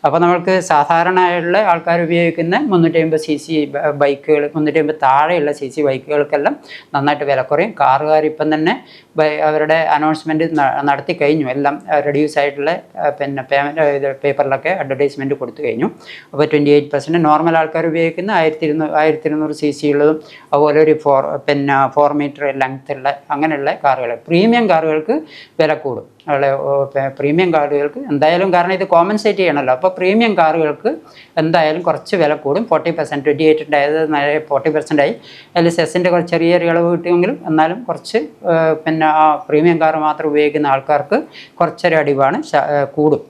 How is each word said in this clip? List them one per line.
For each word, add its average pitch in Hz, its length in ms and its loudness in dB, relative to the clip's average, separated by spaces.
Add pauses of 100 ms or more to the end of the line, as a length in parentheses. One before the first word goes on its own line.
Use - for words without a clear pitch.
അപ്പോൾ 151 200 2
നമ്മൾക്ക് 180 360 2 (120)
സാധാരണയുള്ള 175 840 2 (120)
ആൾക്കാർ 170 280 0 (100)
ഉപയോഗിക്കുന്ന 170 480 0 (160)
മുന്നൂറ്റി 165 320 4
അമ്പത് 160 220 0
സി 151 180 -2
സി 156 200 -2 (100)
ബ-, 151 160 -2 (120)
ബൈക്കുകൾ, 143 540 0
മുന്നൂറ്റി 151 260 0
അമ്പത് 151 240 -4
താഴെയുള്ള 147 520 2
സി 139 160 -8
സി 156 120 -4
ബൈക്കുകൾക്കെല്ലാം 143 680 -2 (380)
നന്നായിട്ട് 147 360 -2
വില 131 100 2 (100)
കുറയും. 147 300 0
കാറുകാർ 151 500 2
ഇപ്പം 156 240 -4
തന്നെ 160 200 0 (440)
ബ-, 151 300 0
അവരുടെ 156 300 2 (180)
അനൗൺസ്മെന്റ് 156 500 -2 (120)
ന-, 135 140 2 (160)
നടത്തി 143 320 -2
കഴിഞ്ഞു. 147 340 0
എല്ലാം, 143 280 -2 (100)
ആ, 151 140 2
റെഡ്യൂസ് 147 340 -2
ആയിട്ടുള്ള, 143 300 -2 (320)
ആ, 143 80 0 (100)
പിന്നെ, 139 300 -6
പേയ്മെന്റ്, 143 300 0
ആ, 151 60 2 (120)
ഇത് 139 100 -2 (160)
പേപ്പറിലൊക്കെ 139 480 0 (100)
അഡ്വർടൈസ്മെന്റ് 135 580 -2
കൊടുത്തു 120 260 -10
കഴിഞ്ഞു. 120 220 -2 (440)
അപ്പോൾ 147 200 0
ട്വന്റി 147 240 2
എയ്റ്റ് 143 160 0
പെർസെന്റ് 160 360 -2
നോർമൽ 160 320 2
ആൾക്കാർ 160 320 -2
ഉപയോഗിക്കുന്ന 165 380 -2 (100)
ആയിരത്തി 160 280 0
ഇരുന്നൂറ്, 151 340 -2
ആയിരത്തി 156 280 0
ഇരുന്നൂറ് 151 320 -4
സി 147 160 0
സി - 160 -4
ഉള്ളതും 151 240 2 (340)
അതുപോലെ 147 340 2
ഒരു 156 180 4
ഫോർ, 139 180 4 (260)
പിന്നെ, 143 300 0 (180)
ഫോർ 147 240 4
മീറ്റർ 143 240 -6 (180)
ലെങ്ത് 135 340 -6
ഉള്ള 131 120 -4 (280)
അങ്ങനെയുള്ള 147 360 -2 (120)
കാറുകൾ, 127 280 0 (160)
പ്രീമിയം 220 440 2
കാറുകൾക്ക് 160 440 0 (440)
വില 156 140 2 (100)
കൂടും. 120 220 -8 (280)
ഉള്ള, 139 120 0 (200)
ഓ, 139 40 -2 (240)
പ-, 135 240 -2
പ്രീമിയം 160 380 0
കാറുകൾക്ക് 143 440 -2 (120)
എന്തായാലും, 165 420 2
കാരണം 180 240 2
ഇത് 190 160 -2
കോമ്പൻസേറ്റ് 202 440 2
ചെയ്യണമല്ലോ. 143 400 0
അപ്പോൾ 185 200 0
പ്രീമിയം 208 400 2
കാറുകൾക്ക് 160 520 0 (520)
എന്തായാലും 160 460 0
കുറച്ച് 143 340 -4
വില 147 100 2 (120)
കൂടും. 151 260 -2
ഫോർട്ടി 156 260 0
പെർസെന്റ്, 143 300 -4
ട്വന്റി 147 220 0
എയ്റ്റ് 156 180 2
ഉണ്ടായത് 147 320 0 (160)
നേരെ 143 200 0 (140)
ഫോർട്ടി 139 260 0
പെർസെന്റ് 147 300 0
ആയി. 160 100 -2 (400)
അതിൽ 170 240 2
സെസ്സിൻ്റെ 175 360 0
കുറച്ച് 175 200 0
ചെറിയൊരു 170 380 2
ഇളവ് 170 220 2
കിട്ടിയെങ്കിലും 175 440 0 (120)
എന്നാലും 160 280 2 (100)
കുറച്ച്, - 300 -6 (320)
ഏ, 165 60 4 (280)
പിന്നെ, 160 220 0 (160)
ആ - 20 6 (240)
പ്രീമിയം 156 360 2
കാർ 156 120 2 (120)
മാത്രം 151 240 -4
ഉപയോഗിക്കുന്ന 147 420 0
ആൾക്കാർക്ക് 143 480 0 (380)
കുറച്ചൊരു 165 420 0
അടിവാണ് 143 480 0
ശ-, 143 240 2
ഏ, 143 100 0 (140)
കൂടും. 151 320 2